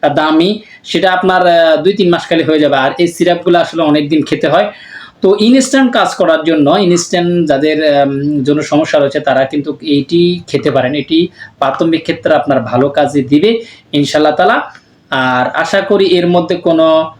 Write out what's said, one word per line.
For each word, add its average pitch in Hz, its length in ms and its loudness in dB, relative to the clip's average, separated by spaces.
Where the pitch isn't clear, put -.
দামি, 160 460 0
সেটা 185 280 -2
আপনার, 185 360 2
আহ, 165 280 4
দুই 156 180 0
তিন 202 160 0
মাস 170 200 -2
খালি 165 140 0
হয়ে 156 160 0
যাবে। 143 180 2
আর 135 200 0
এই 175 100 0
সিরাপগুলো 175 520 0
আসলে 165 240 -2
অনেক 147 260 0
দিন 156 140 0
খেতে 156 240 -4
হয়। 196 240 0
তো 196 180 2
ইনস্ট্যান্ট 262 540 2
কাজ 190 220 -2
করার 165 280 0
জন্য, 151 260 2
ইনস্ট্যান্ট 175 800 0
যাদের, 151 480 0
আম, 139 480 0
জন্য 143 200 0
সমস্যা 151 360 0
রয়েছে, 139 200 -2
তারা 135 260 0
কিন্তু 143 360 -6
এইটি 170 640 0
খেতে 143 240 -2
পারেন। 127 220 0
এটি 160 340 0
প্রাথমিক 160 420 -2
ক্ষেত্রে - 340 -2
আপনার 131 240 0
ভালো 123 300 -2
কাজে 143 340 0
দিবে 180 400 0
ইনশাআল্লাহ 151 440 0
তাআলা। 220 360 0
আর 127 400 -2
আশা 196 320 -2
করি 196 240 2
এর 175 220 2
মধ্যে 175 280 0
কোনো 165 640 0